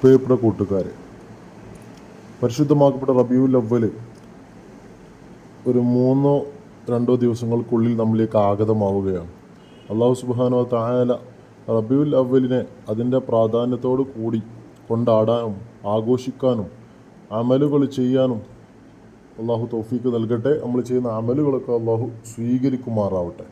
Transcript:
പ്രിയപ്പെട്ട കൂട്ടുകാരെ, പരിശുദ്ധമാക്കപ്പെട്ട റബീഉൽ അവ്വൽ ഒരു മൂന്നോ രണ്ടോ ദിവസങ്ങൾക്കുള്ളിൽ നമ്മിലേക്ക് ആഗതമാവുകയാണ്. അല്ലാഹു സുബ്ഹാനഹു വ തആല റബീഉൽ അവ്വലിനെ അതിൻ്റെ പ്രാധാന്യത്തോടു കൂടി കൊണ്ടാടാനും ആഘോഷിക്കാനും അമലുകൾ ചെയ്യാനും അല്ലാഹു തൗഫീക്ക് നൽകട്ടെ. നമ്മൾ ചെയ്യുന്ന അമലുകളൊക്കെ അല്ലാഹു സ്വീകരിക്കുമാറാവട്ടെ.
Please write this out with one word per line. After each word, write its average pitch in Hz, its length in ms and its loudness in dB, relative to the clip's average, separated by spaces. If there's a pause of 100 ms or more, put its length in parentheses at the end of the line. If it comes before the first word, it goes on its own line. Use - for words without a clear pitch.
പ്രിയപ്പെട്ട 131 420 6
കൂട്ടുകാരെ, 98 500 -2 (1500)
പരിശുദ്ധമാക്കപ്പെട്ട 135 800 2
റബീഉൽ 127 400 4
അവ്വൽ 117 240 0 (1900)
ഒരു 123 100 2 (140)
മൂന്നോ 135 400 4 (580)
രണ്ടോ 120 320 2
ദിവസങ്ങൾക്കുള്ളിൽ 117 760 0
നമ്മിലേക്ക് 110 360 2 (120)
ആഗതമാവുകയാണ്. 98 840 -2 (600)
അല്ലാഹു 120 280 2
സുബ്ഹാനഹു 123 400 0
വ 120 140 -4
തആല 120 420 0 (600)
റബീഉൽ 135 440 0
അവ്വലിനെ 127 400 2 (320)
അതിൻ്റെ 123 260 0 (100)
പ്രാധാന്യത്തോടു 120 840 0
കൂടി 113 280 -4 (460)
കൊണ്ടാടാനും 113 680 0 (380)
ആഘോഷിക്കാനും 120 760 -2 (720)
അമലുകൾ 139 400 2 (160)
ചെയ്യാനും 127 420 0 (1000)
അല്ലാഹു 117 240 -4 (120)
തൗഫീക്ക് 120 400 -4
നൽകട്ടെ. 117 380 0 (100)
നമ്മൾ 123 240 -2
ചെയ്യുന്ന 123 320 -2
അമലുകളൊക്കെ 127 600 -2
അല്ലാഹു 113 260 -2 (240)
സ്വീകരിക്കുമാറാവട്ടെ. 113 1200 -4